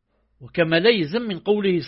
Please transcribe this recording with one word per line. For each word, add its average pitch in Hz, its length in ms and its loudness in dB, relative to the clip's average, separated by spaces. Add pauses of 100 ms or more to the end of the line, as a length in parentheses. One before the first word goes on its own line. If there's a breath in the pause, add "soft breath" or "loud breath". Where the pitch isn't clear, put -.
(420)
وكما 165 380 0
لا 202 100 2
يلزم 202 320 0
من 202 180 -6
قوله 196 480 0